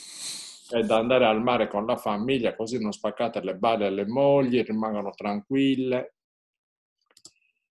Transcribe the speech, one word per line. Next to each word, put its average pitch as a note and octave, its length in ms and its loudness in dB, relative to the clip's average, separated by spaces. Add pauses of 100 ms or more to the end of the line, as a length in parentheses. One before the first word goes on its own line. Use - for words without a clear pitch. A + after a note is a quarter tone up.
(680)
è A#2 120 0
da A2 160 4
andare B2 280 4
al A2 160 4
mare A#2+ 280 2
con G#2 160 -2
la A#2+ 100 0
famiglia, A#2 580 -2
così A2+ 280 -4
non G#2+ 100 -4
spaccate A2 500 -4
le B2 140 -4
balle G#2+ 320 2
alle G2 180 -2
mogli, C3 560 4
rimangono G#2+ 500 -4
tranquille. B2+ 1040 -2 (1600)